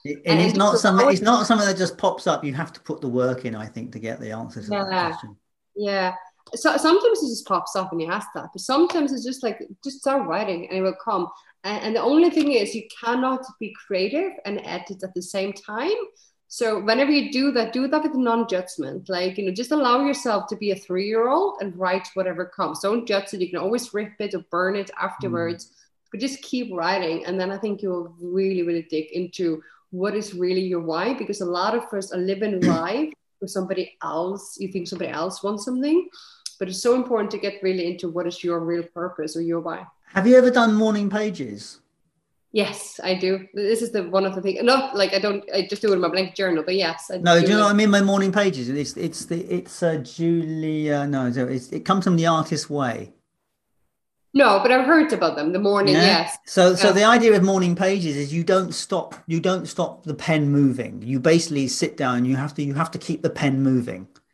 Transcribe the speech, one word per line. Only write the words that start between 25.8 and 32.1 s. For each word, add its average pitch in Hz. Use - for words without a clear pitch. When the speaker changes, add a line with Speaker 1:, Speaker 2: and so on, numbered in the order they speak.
Speaker 2:
but 202
just 269
keep 240
writing. 175
And 185
then 185
I 196
think 202
you 202
will 170
really, 185
really 170
dig 156
into 175
what 190
is 202
really 180
your 180
why, 170
because 208
a 185
lot 180
of 233
us 196